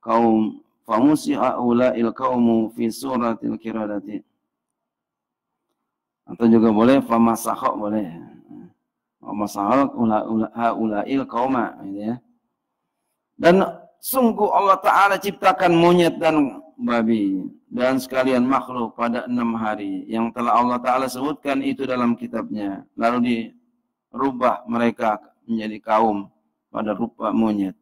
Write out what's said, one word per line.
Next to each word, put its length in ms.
Kaum, 640
fa 160
musikha 640
haula'il 560
qaumu 560
fi 160
suratil 720
qiradati. 640
Atau 240
juga 240
boleh, 320
fa 160
masakha 560
boleh. 320
Fa 80
masakha 640
ula-, 320
ula-, 320
haula'il 720
qauma, 560
gitu 240
ya. 80
Dan 240
sungguh 560
Allah 240
Ta'ala 400
ciptakan 560
monyet 480
dan 400
babi 640
dan 240
sekalian 480
makhluk 480
pada 320
enam 320
hari 480
yang 240
telah 320
Allah 160
Ta'ala 320
sebutkan 560
itu 240
dalam 240
kitabnya. 800
Lalu 560
dirubah 560
mereka 480
menjadi 320
kaum 480
pada 240
rupa 400
monyet. 480